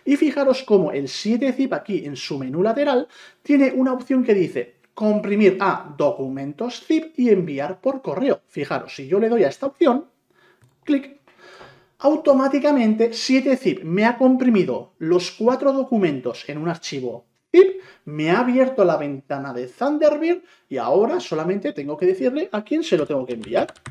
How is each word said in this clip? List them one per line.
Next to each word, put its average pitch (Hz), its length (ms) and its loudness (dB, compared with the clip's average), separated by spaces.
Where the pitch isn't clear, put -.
Y 277 120 4
fijaros 269 460 2
cómo 185 300 2
el 139 160 -4
siete 240 460 -2
zip 262 180 -2
aquí 170 320 -6
en 143 100 -8
su 139 240 -8
menú 135 240 -4
lateral 262 460 0
tiene 277 300 4
una 262 220 0
opción 254 280 0
que 226 120 2
dice 151 440 -2
comprimir 208 680 2
a 175 360 -2
documentos 139 880 -4
zip 320 320 -4
y 247 140 2
enviar 170 500 0
por 262 220 -4
correo. 226 460 -2
Fijaros, - 480 -6
si 135 100 -14
yo 180 120 0
le 226 120 0
doy 233 140 2
a 135 40 2
esta - 180 -8
opción, 277 380 0
clic, 277 340 -4
automáticamente 269 1120 2
siete 262 420 0
zip 180 260 -4
me 180 220 0
ha 240 140 0
comprimido 247 800 2
los 175 320 0
cuatro 254 420 0
documentos 180 760 -2
en 147 100 -10
un 160 100 -6
archivo 127 560 -8
zip, 381 300 6
me 151 260 -4
ha 208 100 4
abierto 254 440 2
la 160 140 2
ventana 139 560 -8
de 127 140 -8
Thunderbird 302 720 0
y 135 80 -8
ahora 185 420 0
solamente 196 540 -4
tengo 143 240 -8
que 190 100 -4
decirle 254 460 -2
a 214 100 -4
quién 311 200 -2
se 165 160 0
lo 147 80 -2
tengo 135 180 -4
que 123 100 -8
enviar. 110 380 -4